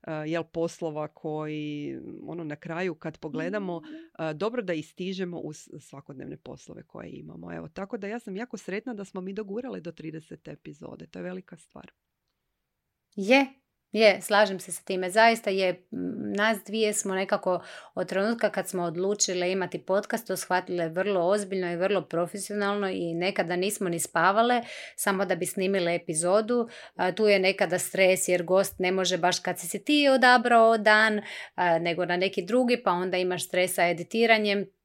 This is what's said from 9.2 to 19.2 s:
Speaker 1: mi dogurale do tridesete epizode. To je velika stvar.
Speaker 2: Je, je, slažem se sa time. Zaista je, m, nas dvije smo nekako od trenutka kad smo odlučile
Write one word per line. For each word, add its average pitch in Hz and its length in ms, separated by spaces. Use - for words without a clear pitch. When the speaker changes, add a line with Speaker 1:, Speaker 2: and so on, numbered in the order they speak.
Speaker 1:
mi 190 120
dogurale 208 480
do 165 100
tridesete 156 600
epizode. 156 560
To 180 120
je 175 40
velika 180 340
stvar. - 340
Speaker 2:
Je, 247 300
je, 208 280
slažem 202 380
se - 120
sa - 120
time. 185 260
Zaista 226 400
je, 190 200
m, 180 80
nas 214 280
dvije 214 320
smo 190 220
nekako 190 480
od 185 140
trenutka 208 400
kad 185 200
smo 180 140
odlučile 180 680